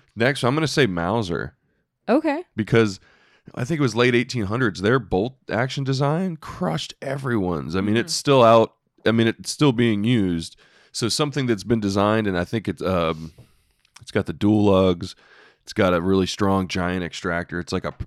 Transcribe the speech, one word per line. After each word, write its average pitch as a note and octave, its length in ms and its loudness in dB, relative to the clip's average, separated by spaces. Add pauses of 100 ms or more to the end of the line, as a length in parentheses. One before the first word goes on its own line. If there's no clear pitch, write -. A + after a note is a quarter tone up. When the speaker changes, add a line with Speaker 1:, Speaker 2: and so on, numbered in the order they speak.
(140)
Speaker 1:
Next, B2+ 300 0
I'm B2 100 2
gonna D#3 140 0
say C#3 180 2
Mauser. F2 680 -2 (520)
Speaker 2:
Okay. D4+ 360 0 (120)
Speaker 1:
Because A2 440 2 (540)
I - 100 -6
think D3+ 160 -4
it - 20 2
was A2+ 140 0
late B2 180 2
eighteen B2 300 -2
hundreds, G#2 380 -4
their A#2+ 160 2
bolt G#2 380 -4 (140)
action C3 340 -4
design D3 520 -2
crushed - 640 -8
everyone's. G2 760 -4
I F#2+ 40 0
mean, G#2 140 -2
Speaker 2:
Mm-hmm. - 60 2
Speaker 1:
it's A2+ 140 -6
still C#3 280 4
out. A2+ 320 6 (300)
I A2 80 4
mean, A2+ 140 4
it's A2 240 -2
still D3 220 2
being A2 320 0
used. F#2+ 520 0 (360)
So - 160 -4
something C#3+ 380 -2
that's G#2 180 0
been A2+ 160 0
designed, G#2 460 2
and F#2 120 0
I F2 60 -2
think A2 240 -6
it's, D#2 140 -6
um, E2 500 -2 (680)
it's - 120 -20
got G2+ 140 -2
the F2+ 60 -8
dual G#2 320 2
lugs. F#2 520 2 (480)
It's - 80 -18
got F#2 220 2
a E2+ 60 2
really F#2+ 260 2
strong F#2+ 420 0
giant F2+ 360 -4
extractor. E2+ 560 -6
It's - 120 -8
like F#2 120 -4
a, D2+ 100 -8 (120)